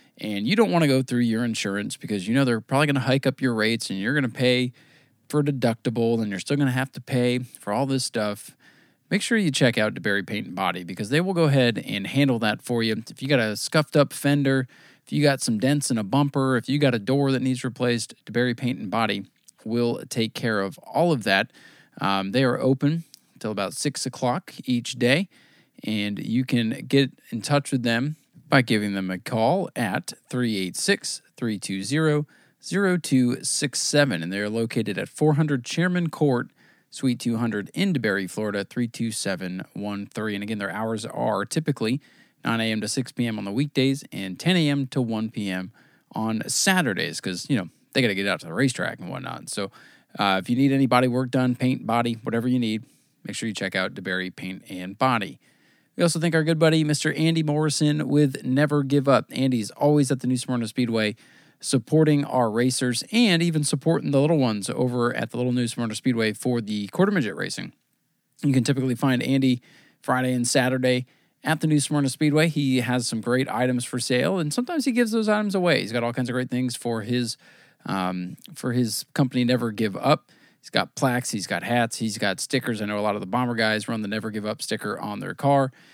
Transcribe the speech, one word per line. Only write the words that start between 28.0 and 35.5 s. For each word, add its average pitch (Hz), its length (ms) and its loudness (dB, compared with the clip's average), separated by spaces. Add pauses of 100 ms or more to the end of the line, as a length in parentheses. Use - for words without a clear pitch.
by 139 140 4
giving 107 320 0
them 95 180 -2
a 90 60 -4
call 123 580 0
at 113 380 -4 (160)
three 120 280 -2
eight 92 200 -4
six, - 440 -2 (140)
three 110 240 -4
two 98 240 -6
zero, 151 420 2 (380)
zero 180 340 0
two 127 460 2
six - 380 -4
seven. 131 420 2
And 87 80 -6
they're 104 180 -4
located 110 480 -2
at - 120 -6
four 151 240 2
hundred 147 320 0